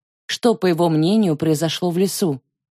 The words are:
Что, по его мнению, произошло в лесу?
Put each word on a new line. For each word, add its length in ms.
Что, 300
по 100
его 240
мнению, 480
произошло 540
в 80
лесу? 420